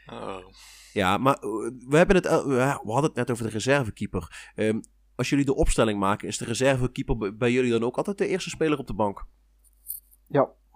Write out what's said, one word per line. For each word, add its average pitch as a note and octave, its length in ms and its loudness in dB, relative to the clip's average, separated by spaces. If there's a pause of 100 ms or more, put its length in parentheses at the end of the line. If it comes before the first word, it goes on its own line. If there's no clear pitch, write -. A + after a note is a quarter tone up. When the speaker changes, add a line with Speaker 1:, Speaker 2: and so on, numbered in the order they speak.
Speaker 1:
Oh. G2 400 -12 (480)
Speaker 2:
Ja, G2 240 2
maar, C3 180 4
eh, - 140 -8 (380)
we C#3+ 100 4
hebben F3+ 180 6
het, F3 100 2
eh, D#3+ 200 2
we C3 140 0 (320)
hadden C3+ 120 2
het D#3 120 0
net B2 160 -2
over A#2 120 -4
de A2 60 -4
reservekeeper. G#2+ 1080 -4
Ehm, G#2+ 240 0 (360)
als - 140 -4
jullie C#3 160 2
de C3+ 100 0
opstelling A2 440 2
maken, G2 280 0
is A2 100 -6
de B2 80 -10
reservekeeper B2+ 720 0
b-, G#2+ 200 -4
bij A#2+ 140 2
jullie B2 200 2
dan A2+ 120 2
ook B2 140 -2
altijd G3+ 200 -2
de F#3+ 100 0
eerste F3 220 -4
speler D3+ 280 0
op C3+ 100 -8
de A#2 60 -8
bank? G2+ 320 -2 (1000)
Speaker 3:
Ja. - 220 2 (260)